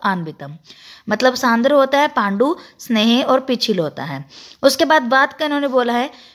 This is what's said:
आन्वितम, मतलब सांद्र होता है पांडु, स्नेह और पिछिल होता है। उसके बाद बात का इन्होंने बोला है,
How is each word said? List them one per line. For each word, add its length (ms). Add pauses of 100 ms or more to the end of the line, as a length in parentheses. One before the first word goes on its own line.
आन्वितम, 520 (520)
मतलब 260
सांद्र 380
होता 260
है 100
पांडु, 480 (220)
स्नेह 460
और 160
पिछिल 380
होता 260
है। 200 (380)
उसके 220
बाद 180
बात 300
का 120
इन्होंने 240
बोला 240
है, 180 (240)